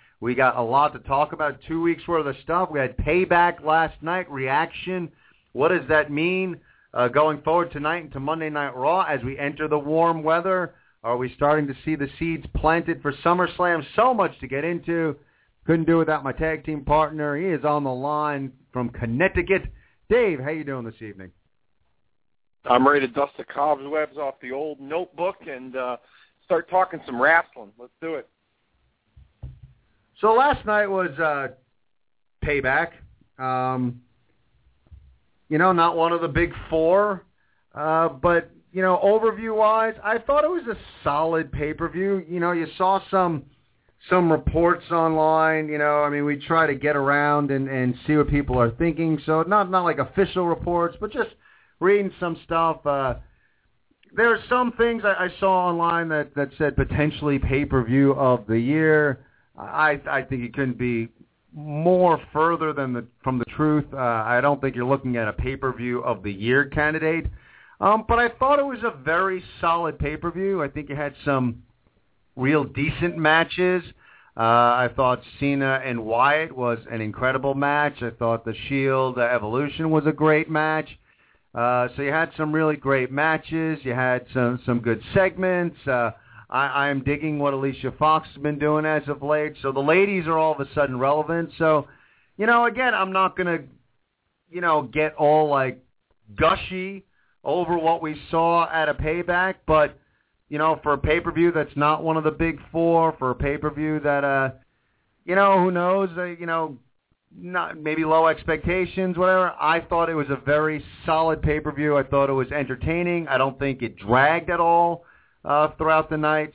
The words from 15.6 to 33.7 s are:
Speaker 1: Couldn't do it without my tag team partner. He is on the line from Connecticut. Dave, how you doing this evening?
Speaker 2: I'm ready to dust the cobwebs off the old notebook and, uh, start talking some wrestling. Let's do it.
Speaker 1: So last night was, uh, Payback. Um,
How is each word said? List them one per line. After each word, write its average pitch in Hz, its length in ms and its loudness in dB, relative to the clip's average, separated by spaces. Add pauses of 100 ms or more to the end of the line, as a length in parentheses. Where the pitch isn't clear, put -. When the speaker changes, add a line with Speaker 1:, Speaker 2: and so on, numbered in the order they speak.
Speaker 1:
Couldn't 165 200 2
do 165 120 4
it - 20 6
without 156 260 0
my 131 80 -4
tag 156 320 -4
team 147 200 -6
partner. 147 520 0
He 175 100 -2
is 156 180 -2
on 147 200 0
the 131 80 -2
line 143 600 -4 (200)
from 123 160 -4
Connecticut. 170 840 -2 (400)
Dave, 208 300 2
how 139 100 -6
you 156 140 -6
doing 131 200 -8
this 113 160 -14
evening? 95 300 -16 (1400)
Speaker 2:
I'm 127 220 6
ready 143 180 4
to 120 60 -6
dust 143 240 -2
the - 80 -12
cobwebs 143 720 -4
off 139 240 -6
the 127 120 -12
old 143 280 -8
notebook 165 560 -6 (100)
and, 127 300 -14
uh, 123 220 -6 (480)
start 165 240 -2
talking 180 340 0
some 123 160 -6
wrestling. 139 580 2
Let's 123 220 -20
do 165 140 -8
it. 131 120 -10 (2000)
Speaker 1:
So 220 100 4
last 269 320 2
night 208 220 0
was, 185 320 -2
uh, 143 300 -2 (960)
Payback. 143 500 -2 (460)
Um, 127 600 -4 (1500)